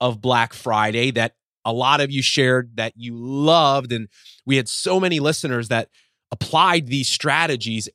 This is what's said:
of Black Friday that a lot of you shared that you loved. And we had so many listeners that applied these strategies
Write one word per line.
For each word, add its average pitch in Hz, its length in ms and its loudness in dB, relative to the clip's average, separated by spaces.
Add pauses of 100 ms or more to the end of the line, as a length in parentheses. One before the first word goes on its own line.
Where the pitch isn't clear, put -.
of 120 180 -2
Black 120 340 0
Friday 110 580 0
that 117 240 -2 (280)
a 113 80 -2
lot 127 300 2
of 139 100 -2
you 139 100 -2
shared 127 540 0
that 110 220 -4
you 117 180 -12
loved. 139 800 2
And 113 160 -6 (360)
we 135 120 2
had 123 100 -2
so 185 320 -2
many 175 220 0
listeners 131 480 -2
that 113 180 0 (420)
applied 170 580 2
these 131 200 -2
strategies 131 880 -2